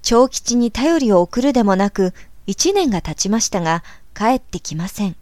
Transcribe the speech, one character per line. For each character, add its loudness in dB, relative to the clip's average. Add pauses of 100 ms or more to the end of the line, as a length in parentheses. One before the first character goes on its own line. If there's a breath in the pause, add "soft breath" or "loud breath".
長 4
吉 -4
に 2
便 0
り 2
を 6
送 -2
る 2
で 2
も 4
な 0
く、 -2 (320 soft breath)
一 -2
年 2
が 0
経 -8
ち -4
ま 0
し -2
た -2
が、 0 (340 loud breath)
帰 -4 (120)
っ -4
て -10
き -10
ま -6
せ -4
ん。 -6